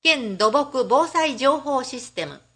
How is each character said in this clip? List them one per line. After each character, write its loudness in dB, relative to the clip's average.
県 0
土 2
木 0
防 4
災 -2
情 2
報 -2
シ -10
ス -14
テ -6
ム。 -16